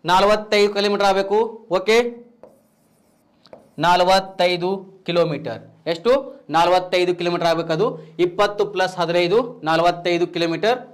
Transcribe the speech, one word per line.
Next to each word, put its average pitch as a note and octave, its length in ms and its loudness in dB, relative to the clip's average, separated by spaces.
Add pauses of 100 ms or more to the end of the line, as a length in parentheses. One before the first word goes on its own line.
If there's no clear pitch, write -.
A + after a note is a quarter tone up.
(120)
ನಲವತ್ತೈದು G#3 640 2
kilometer G3+ 340 0
ಆಗ್ಬೇಕು. G3 300 0 (380)
ಓಕೆ, G#3 200 2 (1900)
ನಲವತ್ತೈದು F3+ 840 2 (380)
kilometer. D3+ 540 -4 (300)
ಎಷ್ಟು? E3+ 200 -2 (440)
ನಲವತ್ತೈದು F3+ 640 2
kilometer E3+ 320 -2
ಆಗ್ಬೇಕು. E3 260 -2
ಅದು G#3+ 100 0 (380)
ಇಪ್ಪತ್ತು G3+ 380 -2 (100)
plus F#3 260 -2
ಹದಿನೈದು, F3 380 2 (320)
ನಲವತ್ತೈದು E3+ 640 0
kilometer. E3+ 440 -2 (160)